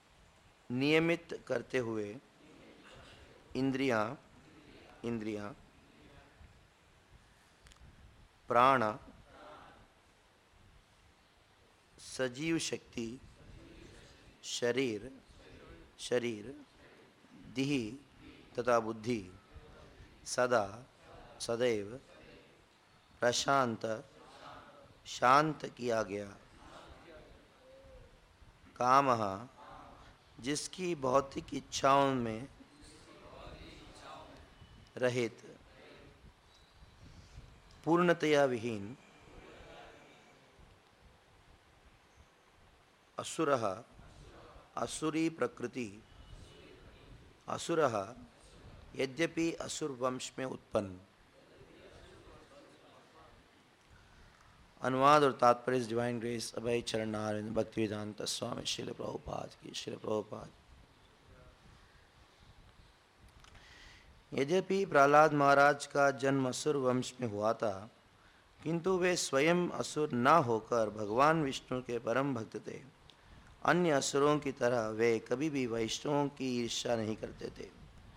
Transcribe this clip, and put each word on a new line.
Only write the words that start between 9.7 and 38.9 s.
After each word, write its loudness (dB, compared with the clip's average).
सजीव -4
शक्ति, -8
शरीर, -4
शरीर, -4
दिहि -4
तथा 4
बुद्धि, -4
सदा, 0
सदैव, -2
प्रशांत, 0
शांत 4
किया -2
गया। -6
कामः, 4
जिसकी -6
भौतिक 0
इच्छाओं 4
में -4
रहित, -2
पूर्णतया 4
विहीन, -4